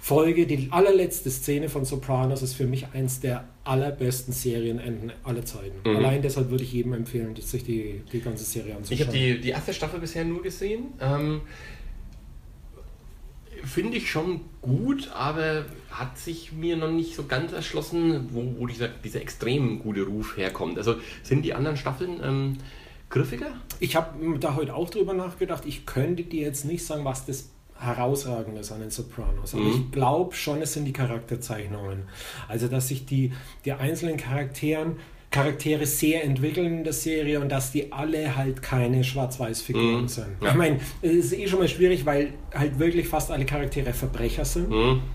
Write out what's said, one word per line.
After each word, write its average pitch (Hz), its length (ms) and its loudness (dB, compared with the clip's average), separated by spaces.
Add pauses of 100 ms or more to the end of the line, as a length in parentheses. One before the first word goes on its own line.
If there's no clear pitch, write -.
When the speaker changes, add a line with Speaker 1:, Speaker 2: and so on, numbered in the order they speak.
Speaker 1:
Folge, 160 460 6
die 131 240 0
allerletzte 185 600 6
Szene 147 380 0
von 139 160 0
Sopranos 131 580 2
ist 127 120 -2
für 127 120 0
mich 131 280 0
eins 131 260 -2
der 123 240 -2 (200)
allerbesten 131 680 0
Serienenden 117 800 -2 (120)
aller 120 200 -2
Zeiten. - 340 -10 (100)
Speaker 2:
Mhm. 107 80 6
Speaker 1:
Allein 131 260 6
deshalb 131 280 2
würde 127 140 2
ich - 80 -6
jedem 120 220 0
empfehlen, 113 420 -2
sich - 280 -4
die, 107 380 -4 (100)
die 120 80 -2
ganze 113 240 -4
Serie 107 320 -6
anzuschauen. 127 240 -2
Speaker 2:
Ich 147 60 4
hab 123 80 -2
die, 127 260 4
die 127 100 -2
erste 156 220 -4
Staffel - 280 -4
bisher 165 240 -4
nur 170 180 -2
gesehen. 208 440 -4 (140)
Ähm, 147 420 0 (2250)
finde 190 320 -2
ich - 140 -2
schon 165 300 0 (220)
gut, 220 520 0
aber 156 500 0 (260)
hat - 280 -8
sich 165 340 -10
mir 165 240 0
noch 160 140 0
nicht 165 260 0
so 147 80 -6
ganz 139 280 -2
erschlossen, 160 800 0
wo, 117 120 -2 (140)
wo 120 80 -2
dieser, 117 220 -4
dieser - 320 -6
extrem 117 600 0
gute 101 220 -2
Ruf 104 340 -2
herkommt. 92 420 -2
Also 110 180 2 (260)
sind 147 220 2
die - 100 -2
anderen 143 220 0
Staffeln, 170 460 -4
ähm, 135 360 0 (520)
griffiger? 240 380 0 (320)
Speaker 1:
Ich 160 160 2
hab 160 180 0 (260)
da 147 140 2
heute 143 200 -2
auch 170 160 -2
drüber 190 240 0
nachgedacht. 180 520 -2
Ich - 200 -8
könnte 170 380 0
dir 160 180 -4
jetzt 139 240 -4
nicht 170 180 -2
sagen, 151 200 -4
was 131 220 -4
das - 240 -8 (280)
Herausragende 123 840 -2
ist 104 100 -10
an 110 100 -8
den 107 100 -8
Sopranos. 107 640 -2
Aber 107 100 2
Speaker 2:
Mhm. 107 60 6
Speaker 1:
ich 127 220 2
glaub 143 420 2
schon, 151 280 -2
es 151 120 -2
sind 147 100 -2
die 131 80 -2
Charakterzeichnungen. 104 1080 -4 (460)
Also, 113 200 0
dass 131 200 2
sich 131 180 -4
die, 131 260 2 (320)
die 139 80 -2
einzelnen 160 460 0
Charakteren, 147 800 -2 (340)
Charaktere 147 560 2
sehr 156 380 4
entwickeln 151 540 2
in 160 60 -2
der 156 80 0
Serie 151 480 0
und 139 100 0
dass 135 200 0
die 139 220 -2
alle 151 440 0
halt 131 260 0
keine 127 420 4
Schwarz-Weiß-Figuren 120 960 0
Speaker 2:
Mhm. 123 60 0
Speaker 1:
sind. 110 180 -6 (160)
Speaker 2:
Ja. 104 80 4
Speaker 1:
Ich 127 60 6
mein, 151 240 6 (200)
es 165 120 4
ist 165 200 6
eh 202 140 -2
schon 185 140 4
mal 170 80 6
schwierig, 175 360 6
weil 143 300 2 (180)
halt 139 260 2
wirklich 170 300 4
fast 151 220 0
alle 135 160 0
Charaktere 135 460 0
Verbrecher 123 520 0
sind. 175 260 0
Speaker 2:
Mhm. 123 300 6 (140)